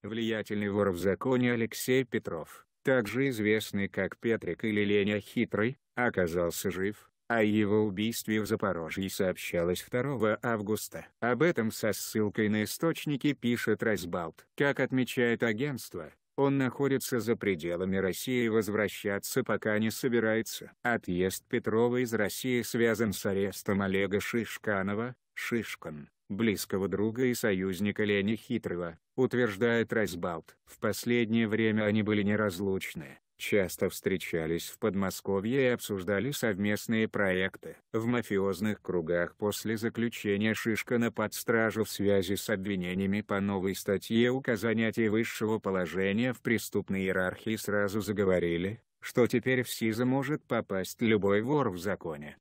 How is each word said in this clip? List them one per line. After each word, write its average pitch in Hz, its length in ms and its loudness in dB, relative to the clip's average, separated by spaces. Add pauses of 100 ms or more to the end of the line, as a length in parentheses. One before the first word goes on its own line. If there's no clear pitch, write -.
Влиятельный 107 640 -2
вор 101 200 4
в 87 80 0
законе 123 560 2
Алексей 120 500 0
Петров, - 640 -6 (180)
также 127 460 2
известный 107 580 0
как 95 300 -4
Петрик 107 460 -2
или 104 200 2
Леня 101 360 2
Хитрый, 113 580 0 (180)
оказался 92 760 0
жив, 95 400 -6 (160)
о 117 160 4
его 107 400 4
убийстве 107 580 -2
в 101 60 -4
Запорожье 95 640 -2
сообщалось 90 680 0
второго 123 600 0
августа. 107 640 -2 (140)
Об 120 240 2
этом 120 280 2
со 107 220 -2
ссылкой 107 560 0
на 107 140 2
источники 147 680 -2
пишет 120 500 0
Райсбалт. 87 640 -4 (100)
Как 143 220 2
отмечает 123 640 2
агентство, 110 680 -4 (240)
он 139 220 2
находится 135 640 0
за 110 160 2
пределами 92 640 0
России 107 480 0
и 113 40 2
возвращаться 104 920 0
пока 107 340 0
не 110 140 0
собирается. 110 800 0 (100)
Отъезд 95 680 0
Петрова 120 500 0
из 123 180 0
России 110 480 0
связан 113 500 2
с - 140 -8
арестом 98 560 0
Олега 98 360 0
Шишканова, 104 960 -2 (220)
Шишкан, 80 720 -6 (180)
близкого 101 600 0
друга 107 380 0
и 123 80 2
союзника 98 680 0
Лени 104 320 2
Хитрого, 87 640 -4 (180)
утверждает 117 760 2
Райсбалт. 87 720 -2
В - 140 -20
последнее 117 680 2
время 107 360 2
они 107 200 4
были 104 200 2
неразлучны, 98 960 -2 (180)
часто 95 520 0
встречались 85 800 -2
в - 100 -18
Подмосковье 98 840 -2
и 123 100 4
обсуждали 101 580 -2
совместные 107 800 0
проекты. 95 680 -2 (160)
В 113 140 -2
мафиозных 104 760 0
кругах 85 540 -2
после 104 420 -4
заключения 110 760 0
Шишкана 117 580 0
под 107 220 -4
стражу 113 500 0
в - 60 -4
связи 98 460 2
с - 140 -6
обвинениями 98 720 0
по 101 200 -2
новой 98 340 0
статье 113 560 2
указания 113 600 0 (180)
высшего 110 500 0
положения 95 760 0
в - 80 -10
преступной 101 600 -2
иерархии 92 560 -2
сразу 101 420 0
заговорили, 95 840 0 (200)
что - 260 2
теперь 127 360 2
в - 60 -6
сизо 113 360 0
может 135 380 0
попасть 101 580 -4
любой 104 400 4
вор 131 280 2
в 90 80 -6
законе, 85 640 -8